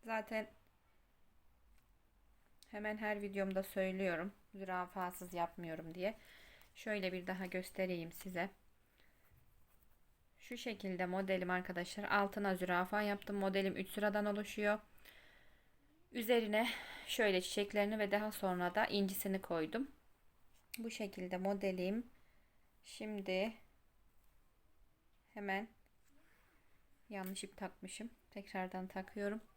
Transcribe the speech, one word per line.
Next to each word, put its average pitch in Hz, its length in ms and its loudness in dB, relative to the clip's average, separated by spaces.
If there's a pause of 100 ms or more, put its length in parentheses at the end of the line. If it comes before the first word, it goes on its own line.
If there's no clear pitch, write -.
Zaten 220 420 0 (2250)
hemen 214 280 -2
her 208 240 0
videomda 196 420 2
söylüyorum 190 680 0 (200)
zürafasız 180 800 -4
yapmıyorum 165 640 -4
diye. 190 220 -2 (580)
Şöyle 196 380 -2
bir 185 140 -4
daha 185 180 -2
göstereyim 180 680 -2
size. 185 380 -4 (1900)
Şu - 180 -8
şekilde 190 480 -2
modelim 185 440 0
arkadaşlar. 180 540 -2
Altına 202 520 4
zürafa 180 460 2
yaptım. 202 340 0
Modelim 196 400 2
üç 185 140 -4
sıradan 208 360 2
oluşuyor. 208 540 2 (1300)
Üzerine 226 560 4 (400)
şöyle 196 340 6
çiçeklerini 208 580 2
ve 202 120 4
daha 214 200 2
sonra 180 440 2
da 214 100 6
incisini 190 560 2
koydum. 180 500 0 (840)
Bu 226 120 -4
şekilde 185 480 -4
modelim. 196 760 0 (720)
Şimdi 202 680 -2 (1800)
hemen 202 340 -2 (1400)
yanlış 190 340 -6
ip 190 140 -14
takmışım. 190 540 -8 (180)
Tekrardan 185 580 -6
takıyorum. 196 540 -4 (160)